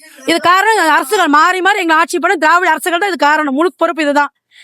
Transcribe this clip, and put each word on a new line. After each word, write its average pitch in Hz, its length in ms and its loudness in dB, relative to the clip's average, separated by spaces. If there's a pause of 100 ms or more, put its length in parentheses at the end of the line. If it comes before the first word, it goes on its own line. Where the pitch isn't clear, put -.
(260)
இது 330 140 -2
காரணம் 381 480 2
அரசுகள் 339 380 0
மாறி 320 340 2
மாறி 392 180 0
எங்களை 330 220 0
ஆட்சி 349 180 -4
பண்ண 349 180 0
திராவிட 330 340 2
அரசுகள் 339 280 -2
தான் 403 100 -2
இது 339 100 -4
காரணம். 294 360 0
முழு 330 220 0
பொறுப்பு 330 260 -2
இதுதான். 285 300 -2 (320)